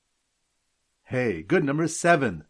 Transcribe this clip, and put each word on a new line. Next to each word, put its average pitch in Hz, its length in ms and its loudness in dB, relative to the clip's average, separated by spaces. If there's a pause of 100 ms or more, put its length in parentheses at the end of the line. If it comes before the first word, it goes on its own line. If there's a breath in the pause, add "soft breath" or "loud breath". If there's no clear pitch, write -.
(1040)
Hey. 110 400 -4
Good. 180 200 0
Number 147 240 0
seven, 139 640 0